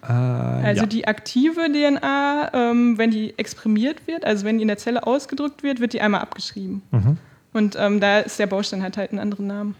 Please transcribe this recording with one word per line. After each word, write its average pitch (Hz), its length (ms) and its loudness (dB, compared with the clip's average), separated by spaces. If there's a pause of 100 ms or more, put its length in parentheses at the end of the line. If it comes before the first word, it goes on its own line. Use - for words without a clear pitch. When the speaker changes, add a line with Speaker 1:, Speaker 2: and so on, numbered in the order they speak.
Speaker 1:
Ah, 123 600 0
Speaker 2:
Also 202 180 2
Speaker 1:
ja. 220 60 4
Speaker 2:
die 220 200 -2
aktive 320 640 0
D 294 140 2
N 285 200 4
A, 285 500 0
ähm, 240 440 4
wenn 226 140 2
die 214 260 -2
exprimiert 226 720 -2
wird, 330 180 -6
also 208 200 0
wenn 220 120 0
die 220 60 0
in 220 40 0
der 208 100 0
Zelle 240 280 -4
ausgedrückt 285 560 -4
wird, 277 180 -2
wird 233 140 -2
die - 80 -4
einmal 208 200 2
abgeschrieben. 196 600 -10 (100)
Speaker 1:
Mhm. 127 260 4 (360)
Speaker 2:
Und, 214 260 2
ähm, 208 200 2
da 202 200 6
ist - 200 -4
der 208 80 2
Baustein, 196 340 -4
hat 185 160 -6
halt 196 140 -4
einen 202 80 -4
anderen 202 280 -4
Namen. 202 320 -6